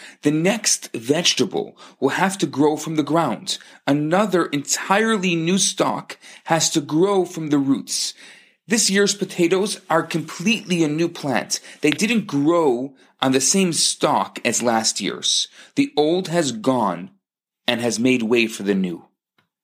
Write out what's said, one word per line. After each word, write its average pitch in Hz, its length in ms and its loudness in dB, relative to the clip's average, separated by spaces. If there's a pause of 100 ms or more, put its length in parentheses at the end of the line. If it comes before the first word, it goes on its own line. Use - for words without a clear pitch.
(240)
The 147 80 4
next 185 640 0
vegetable 120 840 -2 (220)
will 135 100 2
have 185 300 0
to 165 80 0
grow 143 280 2
from 160 200 -8
the 151 80 2
ground. 139 560 -2 (260)
Another 170 600 2
entirely 190 880 0
new 170 240 0
stalk - 580 -2 (280)
has 160 260 0
to 160 100 0
grow 180 420 2
from 165 260 -8
the 143 100 2
roots. - 560 -2 (500)
This 220 240 0
year's 196 240 2
potatoes 185 720 -2
are 160 140 2
completely 165 800 -2
a 156 40 2
new 160 220 0
plant. 139 500 -4 (220)
They 151 100 4
didn't 214 340 0
grow 143 720 0 (260)
on 135 120 2
the 131 80 2
same 185 320 2
stalk 131 720 0
as 120 200 0
last 113 360 2
year's. - 500 -2 (260)
The 139 200 0
old 160 340 0
has 160 220 0
gone 107 600 -2 (560)
and 120 120 0
has 117 200 -2
made 123 240 2
way 113 240 2
for 107 160 -10
the 101 100 2
new. 92 320 -2 (580)